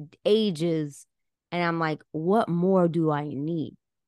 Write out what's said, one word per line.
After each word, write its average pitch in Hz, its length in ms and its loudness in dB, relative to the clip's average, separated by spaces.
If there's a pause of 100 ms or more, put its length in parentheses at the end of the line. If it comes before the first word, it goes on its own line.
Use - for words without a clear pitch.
(240)
ages. 170 840 0 (460)
And 175 120 -2
I'm 170 140 -2
like, 156 240 -2 (100)
"What 180 360 0
more 175 400 4
do 160 220 0
I 147 180 -2
need? 151 480 -6 (320)